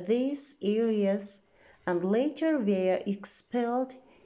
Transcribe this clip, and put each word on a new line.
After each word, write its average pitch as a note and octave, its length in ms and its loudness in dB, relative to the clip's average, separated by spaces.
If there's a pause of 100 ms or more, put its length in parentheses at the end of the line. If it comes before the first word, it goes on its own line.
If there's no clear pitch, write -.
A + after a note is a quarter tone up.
these B3+ 560 0
areas G#3 840 0 (420)
and F3 180 0
later C#4+ 540 2
were F#3+ 460 2
expelled, A#3+ 920 -2 (320)